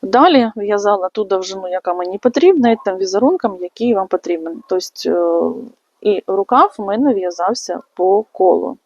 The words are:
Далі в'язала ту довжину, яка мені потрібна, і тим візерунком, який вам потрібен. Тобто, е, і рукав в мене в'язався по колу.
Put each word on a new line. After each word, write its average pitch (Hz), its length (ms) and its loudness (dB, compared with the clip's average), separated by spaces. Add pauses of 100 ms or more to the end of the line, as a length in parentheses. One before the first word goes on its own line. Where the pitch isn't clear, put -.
Далі 247 500 4
в'язала 202 560 0
ту 214 120 -4
довжину, 190 440 -4
яка 180 260 -4
мені 180 240 -6
потрібна, 277 520 4
і 226 140 4
тим 190 120 -2
візерунком, 202 640 0
який 220 340 -2
вам 190 120 -2
потрібен. 170 640 -6
Тобто, 185 420 -4 (920)
е, 208 80 0
і 190 160 -2
рукав 247 520 0
в 226 40 -8
мене 226 320 0
в'язався 180 640 -4 (140)
по 190 380 2
колу. 180 540 0